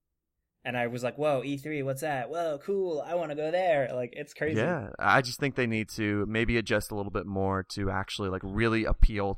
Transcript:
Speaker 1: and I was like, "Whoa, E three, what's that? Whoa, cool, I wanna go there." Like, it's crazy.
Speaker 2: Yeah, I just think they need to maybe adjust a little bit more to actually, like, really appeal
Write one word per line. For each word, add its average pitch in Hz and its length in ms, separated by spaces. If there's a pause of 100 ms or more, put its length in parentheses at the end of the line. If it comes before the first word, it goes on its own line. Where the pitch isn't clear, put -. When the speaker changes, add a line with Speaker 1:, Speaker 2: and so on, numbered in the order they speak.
(640)
Speaker 1:
and 123 120
I 120 100
was 120 160
like, 123 140
"Whoa, 143 280
E 143 120
three, 147 260
what's 135 200
that? 135 280
Whoa, 160 320
cool, 185 380
I 160 160
wanna 156 180
go 151 160
there." 165 420
Like, 123 200
it's 147 200
crazy. 151 280
Speaker 2:
Yeah, 143 300 (100)
I 104 200
just 123 200
think 139 160
they 127 100
need 110 240
to 104 360
maybe 117 300
adjust 107 360
a - 20
little 101 160
bit 92 160
more 95 440
to 98 200
actually, 95 380
like, 92 160
really 110 400
appeal 98 540